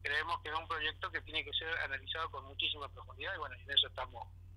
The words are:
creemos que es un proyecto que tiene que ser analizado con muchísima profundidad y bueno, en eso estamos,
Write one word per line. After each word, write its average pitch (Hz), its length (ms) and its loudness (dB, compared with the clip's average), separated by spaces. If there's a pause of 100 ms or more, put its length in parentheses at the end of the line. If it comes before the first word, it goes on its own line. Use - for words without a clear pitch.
creemos 156 400 4
que 151 80 -2
es 156 80 0
un 165 100 0
proyecto 160 420 2
que 160 120 -2
tiene 156 200 0
que 147 120 -6
ser 160 240 2
analizado 156 520 0
con 135 140 -6
muchísima 135 460 0
profundidad 143 440 -6
y 170 40 -4
bueno, 139 160 -4
en - 160 -10
eso 131 180 8
estamos, - 400 -4 (280)